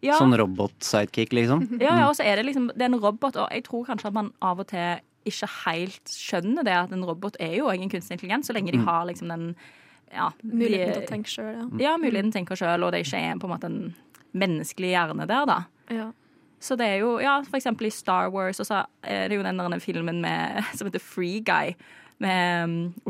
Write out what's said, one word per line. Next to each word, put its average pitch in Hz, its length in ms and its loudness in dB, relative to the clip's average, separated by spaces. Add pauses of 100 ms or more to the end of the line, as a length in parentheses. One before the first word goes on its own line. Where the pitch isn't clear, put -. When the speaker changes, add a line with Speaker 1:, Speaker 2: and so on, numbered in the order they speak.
Speaker 1:
Ja. 294 160 4
Speaker 2:
Sånn 127 180 8
robot-sidekick, 104 960 2
liksom. 151 480 4
Speaker 1:
Ja, 262 60 6 (100)
ja, 311 80 8
Speaker 2:
Mm. 277 40 6
Speaker 1:
og 294 60 2
så - 100 -2
er 208 100 6
det 220 100 0
liksom, 262 220 0
det - 140 -6
er 247 40 4
en 247 160 2
robot, 220 340 0
og 208 160 -2
jeg 254 120 -6
tror 240 240 -6
kanskje 220 180 -6
at 202 80 -4
man 214 180 -2 (100)
av 185 180 0
og 196 80 -8
til 175 320 -2 (260)
ikke 208 220 -4 (180)
helt 175 400 -2
skjønner 214 580 -2
det, 202 100 2
at 180 180 2
en 185 120 -4
robot 180 360 -6
er 165 180 -4
jo 294 80 0
også 190 160 0
en 190 80 -6
kunstig 180 300 -6
intelligens, 214 280 -2
så 240 60 -4
lenge 196 180 -2
de 185 60 2
Speaker 2:
Mm. - 80 4
Speaker 1:
har 170 220 2
liksom 175 220 -8
den, 170 260 -6 (580)
ja, - 160 -2 (160)
Speaker 3:
Muligheten 220 480 2
Speaker 1:
de - 0 -
Speaker 3:
til 202 80 -2
å - 60 -8
tenke 214 200 -6
selv, 226 520 -8
ja. 277 120 4
Speaker 1:
Ja, 330 60 2
muligheten 240 300 2
Speaker 3:
Mm. 220 60 2
Speaker 1:
til 190 100 -2
å - 20 -4
tenke 185 120 -6
selv, 175 260 2
og 175 80 2
det 170 140 0
ikke 139 120 -4
er 165 200 -2
på - 80 -6
en 185 40 -6 (100)
måte - 60 -8
en 165 300 -6 (360)
menneskelig 180 640 -2
hjerne 156 340 0
der, 254 200 0
da. 175 160 2 (260)
Speaker 3:
Ja. 226 220 -6 (500)
Speaker 1:
Så 262 160 -2
det 233 80 0
er 196 140 2
jo, 233 200 2
ja, 277 220 2
for 269 160 -4
eksempel 233 300 0
i - 20 2
Star 185 400 0
Wars, 190 300 -2
og 208 80 -4
så 196 180 0 (180)
er 196 240 -2
det 202 100 0
jo 202 60 -2
den 185 140 -2
der 175 220 -2
filmen 170 420 -2
med, 165 420 -2
<laughs> - 120 -8
som 202 120 -8
heter 190 140 -4
Free 180 400 -4
Guy, 175 320 2 (460)
med, 175 440 2
um, 170 300 -2 (160)